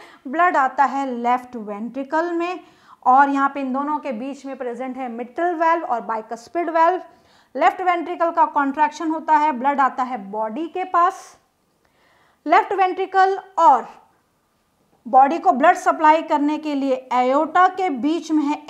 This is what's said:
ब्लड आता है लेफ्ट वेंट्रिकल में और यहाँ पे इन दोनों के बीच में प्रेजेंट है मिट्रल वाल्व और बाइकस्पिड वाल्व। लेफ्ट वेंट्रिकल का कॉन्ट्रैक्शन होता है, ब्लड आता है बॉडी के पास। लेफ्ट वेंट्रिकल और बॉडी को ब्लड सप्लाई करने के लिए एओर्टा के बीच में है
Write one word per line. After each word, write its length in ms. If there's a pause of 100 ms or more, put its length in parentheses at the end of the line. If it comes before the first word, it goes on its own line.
(280)
ब्लड 280
आता 300
है 260
लेफ्ट 440
वेंट्रिकल 760
में 280 (460)
और 220
यहाँ 260
पे 60
इन 120
दोनों 260
के 160
बीच 320
में 120
प्रेजेंट 380
है 120
मिट्रल 480
वाल्व 280
और 160
बाइकस्पिड 720
वाल्व। 320 (520)
लेफ्ट 260
वेंट्रिकल 500
का 160
कॉन्ट्रैक्शन 640
होता 260
है, 160
ब्लड 280
आता 220
है 160 (120)
बॉडी 380
के 160
पास। 520 (1120)
लेफ्ट 260
वेंट्रिकल 680 (200)
और 280 (1200)
बॉडी 320
को 140
ब्लड 240
सप्लाई 460
करने 360
के 160
लिए 380
एओर्टा 560
के 220
बीच 420
में 100
है 280